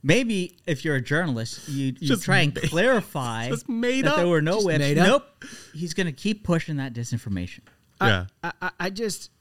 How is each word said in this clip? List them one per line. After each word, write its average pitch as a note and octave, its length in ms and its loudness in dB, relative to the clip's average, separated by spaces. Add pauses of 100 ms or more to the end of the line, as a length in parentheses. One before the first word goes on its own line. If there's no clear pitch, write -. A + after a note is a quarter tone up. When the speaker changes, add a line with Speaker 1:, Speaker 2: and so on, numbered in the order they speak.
Speaker 1:
Maybe G3 600 2
if D#3 180 -4
you're D3+ 120 0
a B2+ 60 0
journalist, C#3 680 -2
you, C3+ 300 -2
you D#3 80 -4
Speaker 2:
Just G3+ 160 2
Speaker 1:
try - 160 4
and D3 160 4
Speaker 2:
ma-, - 80 -6
Speaker 1:
clarify D3+ 880 0
Speaker 2:
<laughs> - 20 -2
just A#3 180 -8
made B3 360 0
Speaker 1:
that C4+ 80 4
Speaker 2:
up. D#4 40 2
Speaker 1:
there F3 100 2
were E3+ 140 4
no D#3+ 140 2
Speaker 3:
Just G#3+ 100 2
Speaker 1:
whips. D#3+ 140 2
Speaker 3:
made C#3+ 180 2
up. F3 100 6
Speaker 1:
Nope. - 380 0 (300)
He's D#3 180 -6
gonna F3+ 180 0
keep G#3 320 -4
pushing E3 340 0
that C3+ 160 -6
disinformation. G#2 680 -6 (400)
Speaker 3:
I, G3 100 2
Speaker 2:
Yeah. F#2+ 160 2 (180)
Speaker 3:
I, F3 80 -4 (120)
I, F3+ 160 -4
I F3 100 -2
just G3+ 400 -6 (120)